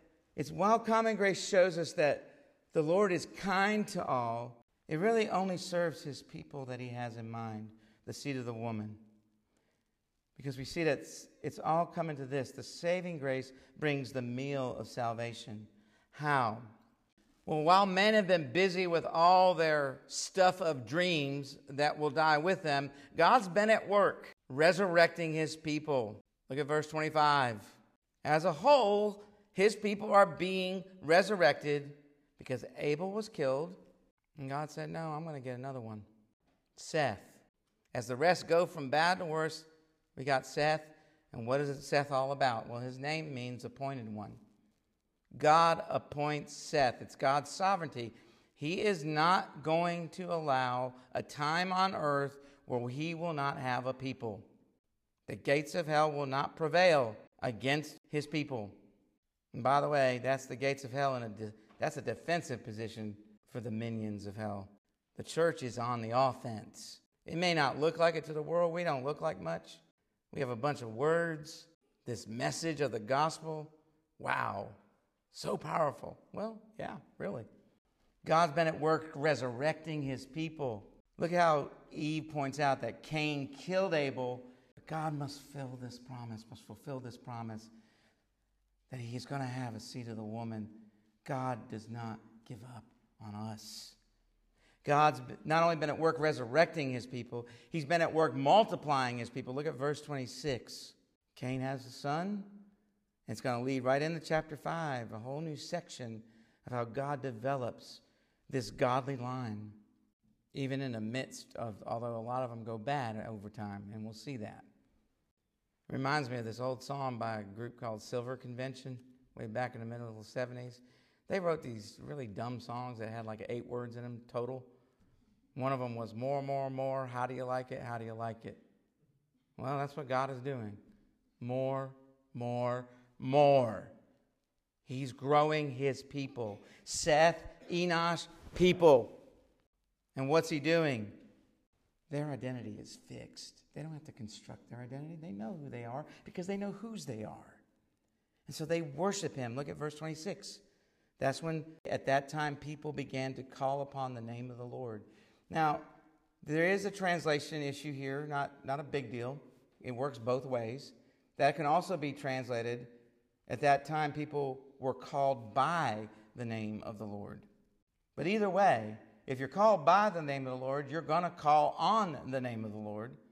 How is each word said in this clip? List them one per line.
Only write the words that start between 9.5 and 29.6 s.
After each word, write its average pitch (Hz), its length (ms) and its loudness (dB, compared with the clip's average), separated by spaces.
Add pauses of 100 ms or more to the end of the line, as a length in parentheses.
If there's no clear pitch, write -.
Because 131 240 -8
we 135 60 -8
see 170 180 -2
that 147 160 2
it's, - 280 -16 (140)
it's 151 160 -6
all 165 300 2
coming 165 300 -4
to 135 100 -8
this. 127 240 -4
The - 100 -14
saving 175 560 -4
grace 131 340 -2 (280)
brings 139 340 -2
the 131 80 -2
meal 127 560 -2
of 113 100 -8
salvation. 117 800 -6 (440)
How? 131 500 0 (840)
Well, 151 160 0
while 190 240 8
men 190 260 6
have 214 140 6
been 165 240 4
busy 180 340 4
with 165 200 2
all 180 500 8
their 151 500 2
stuff 185 560 4
of 151 240 0
dreams 143 720 0 (120)
that 143 280 2
will 151 140 2
die 156 260 6
with 170 240 2
them, 139 300 0 (240)
God's 196 320 6
been 208 240 4
at 202 160 4
work 190 480 4 (140)
resurrecting 170 840 6
his 156 220 0
people. 143 680 -2 (280)
Look 131 100 -4
at 143 80 0
verse 151 200 2
twenty-five. 147 720 4 (640)
As 156 220 4
a 180 80 4
whole, 208 680 4 (300)
his 208 220 6